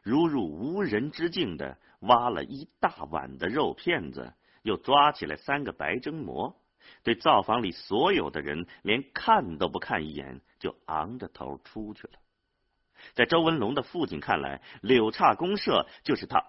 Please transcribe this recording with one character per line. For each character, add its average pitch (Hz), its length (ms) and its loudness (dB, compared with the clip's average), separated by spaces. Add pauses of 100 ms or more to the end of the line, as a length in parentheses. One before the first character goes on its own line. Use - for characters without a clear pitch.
如 147 240 2
入 131 200 -2
无 127 340 -6
人 135 300 -2
之 165 180 -4
境 143 280 -4
的 67 200 -8 (220)
挖 120 300 4
了 80 140 -2
一 135 260 -12 (100)
大 165 320 -4
碗 67 260 -8
的 85 120 -4
肉 120 240 0
片 110 380 -4
子， 64 220 -14 (280)
又 104 160 -2
抓 143 340 4
起 - 140 -8
来 73 100 -6
三 143 280 -4
个 98 100 -6
白 82 260 -4
蒸 151 160 -8
馍， 101 400 -6 (480)
对 117 120 2
灶 123 260 6
房 113 220 0
里 90 80 -2
所 139 420 0
有 92 160 0
的 73 120 -6
人 76 240 -4 (160)
连 117 320 -2
看 135 440 2
都 87 100 0
不 92 120 -4
看 92 260 -4
一 76 80 -10
眼， 67 280 -12 (180)
就 - 140 -8 (120)
昂 80 340 -6
着 90 80 -12
头 67 300 -12
出 107 360 -12
去 - 140 -20
了。 - 60 -20 (1000)
在 120 120 4
周 165 160 4
文 160 180 4
龙 113 160 0
的 135 80 0
父 170 220 -4
亲 76 140 -4
看 85 200 2
来， 69 220 -6 (200)
柳 110 300 6
岔 139 240 4
公 190 220 -2
社 131 280 2 (180)
就 143 120 2
是 - 100 -6
他 - 240 4